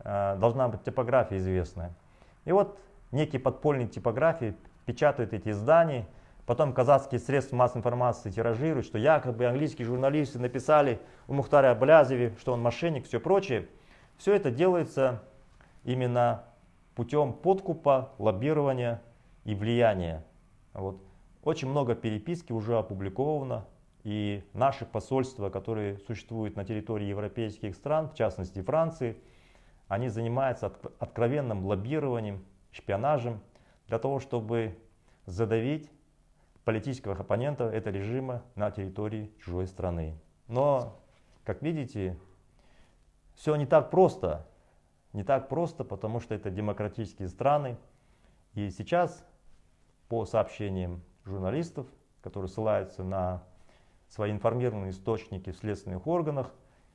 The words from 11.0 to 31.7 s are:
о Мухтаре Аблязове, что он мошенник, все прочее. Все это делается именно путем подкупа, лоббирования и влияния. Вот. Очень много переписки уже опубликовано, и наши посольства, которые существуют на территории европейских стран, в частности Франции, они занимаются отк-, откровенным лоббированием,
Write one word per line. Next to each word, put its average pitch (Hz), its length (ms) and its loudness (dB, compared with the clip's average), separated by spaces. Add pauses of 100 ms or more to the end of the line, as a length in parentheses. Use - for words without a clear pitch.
о 131 40 -6
Мухтаре 139 360 6
Аблязове, 123 720 8
что 127 120 -2
он 120 100 -2
мошенник, 135 440 0
все 117 140 -2
прочее. 165 480 2 (500)
Все 202 160 4
это 190 160 2
делается 139 720 2 (640)
именно 120 600 2 (500)
путем 143 380 0
подкупа, 160 840 2
лоббирования 123 840 2 (440)
и 107 100 -4
влияния. 101 720 2 (480)
Вот. 98 280 -8 (420)
Очень 151 260 -2
много 135 260 0
переписки 117 580 -6
уже 113 240 0
опубликовано, 110 880 -4 (380)
и 104 400 -4 (100)
наши 131 340 0
посольства, 123 640 -4
которые 101 480 -4
существуют 107 580 -8
на 101 80 -6
территории 107 420 -4
европейских 104 680 -6
стран, 156 340 -2
в - 60 -16
частности 95 480 -4
Франции, 151 540 -2 (720)
они 117 200 -2
занимаются 117 580 -2
отк-, - 320 -10
откровенным 120 680 -2
лоббированием, 107 800 -2 (280)